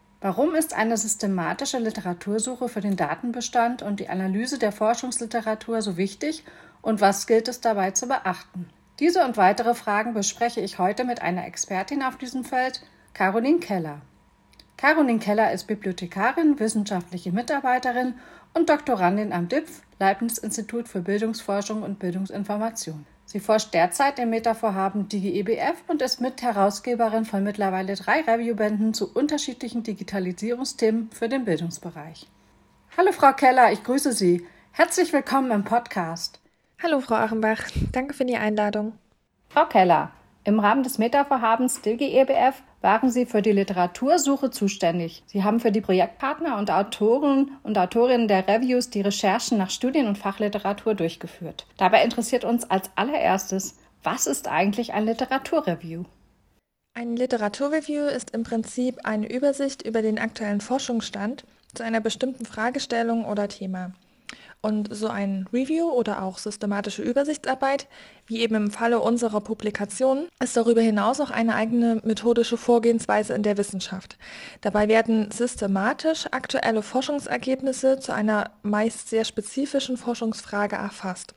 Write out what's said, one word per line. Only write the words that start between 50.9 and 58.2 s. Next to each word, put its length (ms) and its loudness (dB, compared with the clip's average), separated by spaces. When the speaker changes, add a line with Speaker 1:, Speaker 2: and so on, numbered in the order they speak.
Speaker 1:
durchgeführt. 720 -6
Dabei 260 6
interessiert 400 0
uns 280 0
als 240 2
allererstes, 840 0
was 240 -2
ist 220 -4
eigentlich 460 0
ein 100 0
Literaturreview? 1000 -2
Speaker 2:
Ein 220 -6
Literaturreview 880 0
ist 260 -4